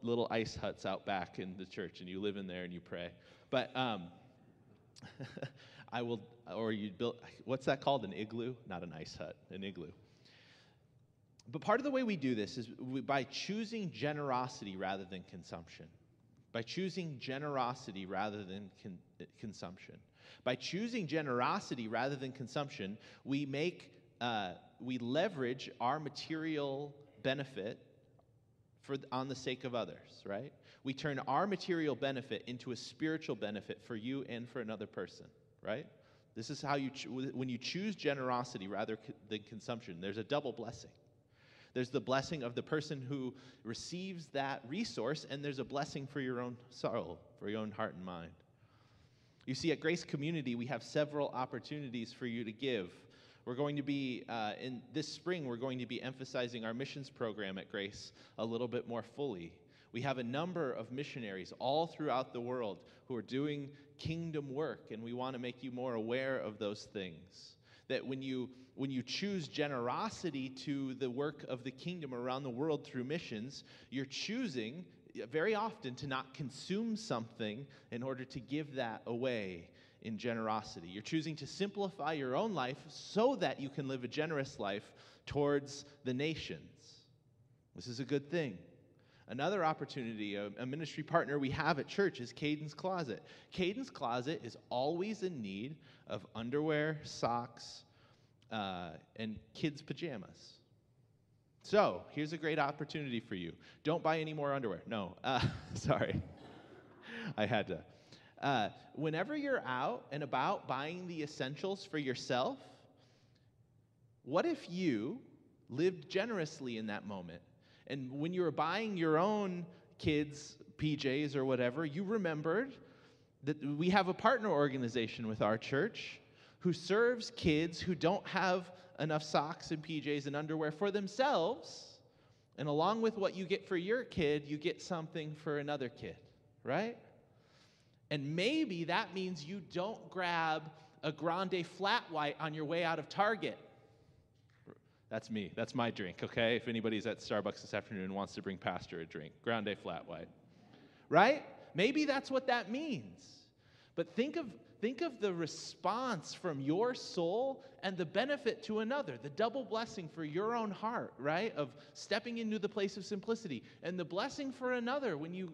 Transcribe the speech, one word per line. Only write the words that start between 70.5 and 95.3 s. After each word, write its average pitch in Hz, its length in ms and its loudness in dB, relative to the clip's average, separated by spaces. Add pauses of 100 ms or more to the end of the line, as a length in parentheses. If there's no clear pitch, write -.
the 123 160 0
work 143 380 -2
of 123 160 -4
the 135 60 -2
kingdom 156 440 -6
around 127 300 -2
the 131 60 -2
world 147 360 2
through 123 180 -2
missions, 135 600 -4 (260)
you're 131 160 -2
choosing 165 800 -2 (440)
very 165 240 4
often 208 420 -2
to 147 100 -6
not 131 280 -2
consume 202 640 -2
something 113 680 -2 (260)
in 120 100 -4
order 131 220 -2
to 127 160 -8
give 139 340 -4
that 117 320 -2
away 110 640 0 (340)
in 110 160 -4
generosity. 110 680 0
You're 98 140 -8
choosing 156 340 0
to 143 100 -8
simplify 190 680 -2
your 131 200 0
own 208 180 4
life 131 260 0 (100)
so 240 480 4
that 151 240 2
you 139 80 -2
can 139 180 -2
live 131 160 0
a 120 60 -2
generous 147 500 0
life 101 340 0 (320)
towards 143 600 2 (200)
the 127 80 0
nations. - 920 -4 (720)
This - 100 -10
is 120 140 -6
a 135 40 -2
good 143 240 0
thing. 147 300 0 (720)
Another 165 360 2
opportunity, 117 720 0
a, 101 240 -2
a 123 80 -4
ministry 151 360 -4
partner 147 360 4
we 135 120 2
have 156 280 4
at 123 80 -2
church 196 340 2
is 120 120 -6
Caden's 151 420 -2
Closet. 175 480 -2 (300)
Caden's 185 360 0
Closet 127 560 -2
is 117 120 -8 (120)
always 170 540 0
in 175 180 -2